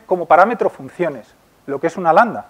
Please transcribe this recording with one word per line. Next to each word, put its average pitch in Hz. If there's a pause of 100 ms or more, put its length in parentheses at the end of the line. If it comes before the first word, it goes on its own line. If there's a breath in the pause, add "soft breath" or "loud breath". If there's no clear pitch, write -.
como 175
parámetro 190
funciones, 139 (320)
lo 139
que 165
es -
una 170
lambda, 175